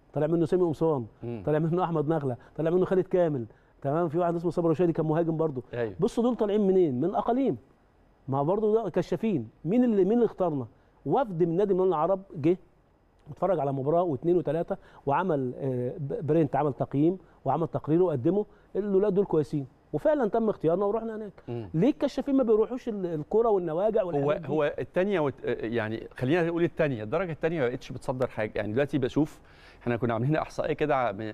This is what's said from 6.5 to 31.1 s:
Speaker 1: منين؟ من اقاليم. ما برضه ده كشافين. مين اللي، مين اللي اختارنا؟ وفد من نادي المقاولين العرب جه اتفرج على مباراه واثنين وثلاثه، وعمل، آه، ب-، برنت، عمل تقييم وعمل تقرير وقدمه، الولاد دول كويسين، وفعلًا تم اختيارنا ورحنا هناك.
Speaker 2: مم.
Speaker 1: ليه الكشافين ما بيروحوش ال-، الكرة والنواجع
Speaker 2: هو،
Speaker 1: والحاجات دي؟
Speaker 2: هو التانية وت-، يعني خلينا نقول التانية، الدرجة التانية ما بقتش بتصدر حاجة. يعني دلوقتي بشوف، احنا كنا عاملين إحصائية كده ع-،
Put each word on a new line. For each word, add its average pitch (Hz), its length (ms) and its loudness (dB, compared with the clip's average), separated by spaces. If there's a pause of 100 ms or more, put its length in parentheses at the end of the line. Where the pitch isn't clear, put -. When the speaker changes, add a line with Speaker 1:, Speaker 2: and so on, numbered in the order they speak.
Speaker 1:
منين؟ 170 340 4
من 185 140 0
اقاليم. 233 420 0 (720)
ما 135 160 0
برضه 214 400 2
ده 185 60 -6
كشافين. 170 600 -2 (160)
مين 240 180 4
اللي، 214 220 4
مين 202 80 4
اللي 240 120 4
اختارنا؟ 156 420 -2 (380)
وفد 180 380 0
من 170 140 2
نادي 202 140 2
المقاولين 185 220 2
العرب 175 280 2 (140)
جه 165 220 2 (760)
اتفرج 175 280 0
على 139 140 0
مباراه 151 300 0
واثنين 170 340 0
وثلاثه، 160 400 -2 (280)
وعمل، 143 520 0
آه، 127 420 -4
ب-، 147 280 -6
برنت، 151 280 2
عمل 143 180 0
تقييم 151 440 0 (280)
وعمل 151 220 0
تقرير 160 340 0
وقدمه، 170 440 0 (300)
الولاد 196 380 0
دول 196 120 2
كويسين، 151 420 -2 (260)
وفعلًا 269 360 2
تم 226 200 2
اختيارنا 180 360 0
ورحنا 220 300 -4
هناك. 214 160 -12 (160)
Speaker 2:
مم. 117 260 -8
Speaker 1:
ليه 196 160 4
الكشافين 277 460 -2
ما 269 80 4
بيروحوش 220 460 0
ال-، 202 160 -4
الكرة 175 440 0
والنواجع 190 520 0
Speaker 2:
هو، 185 60 -4
Speaker 1:
والحاجات 147 340 0
دي؟ 143 60 -12
Speaker 2:
هو 147 320 0
التانية 180 400 0
وت-، 143 260 -2
يعني 113 600 -4 (100)
خلينا 160 300 2
نقول 170 160 -2
التانية، 143 400 -2
الدرجة 165 280 -4
التانية 160 300 -4
ما 120 60 2
بقتش - 240 -8
بتصدر 127 360 -4
حاجة. 110 280 -6
يعني 107 180 -4
دلوقتي 143 240 0
بشوف، 139 420 -2 (420)
احنا 120 160 -2
كنا 117 160 -2
عاملين 131 220 0
إحصائية - 380 -4
كده 147 220 0
ع-، 123 140 2 (240)